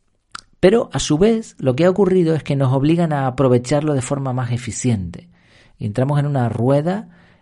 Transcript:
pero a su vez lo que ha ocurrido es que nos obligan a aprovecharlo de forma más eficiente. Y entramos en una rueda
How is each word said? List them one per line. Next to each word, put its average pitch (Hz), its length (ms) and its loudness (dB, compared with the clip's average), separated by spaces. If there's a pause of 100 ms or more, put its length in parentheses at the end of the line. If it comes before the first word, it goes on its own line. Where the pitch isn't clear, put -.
(600)
pero 214 340 2
a 135 60 -2
su 151 180 0
vez 220 420 0
lo 131 160 0
que 165 100 2
ha 185 40 6
ocurrido 185 440 2
es 151 100 -2
que 147 120 -2
nos 135 180 2
obligan 156 400 0
a 139 140 -2
aprovecharlo 131 680 2
de 131 80 0
forma 135 320 -4
más 120 180 -4
eficiente. 107 800 -4 (480)
Y 117 80 -8
entramos 131 340 0
en 143 60 0
una 131 240 0
rueda 143 600 0 (320)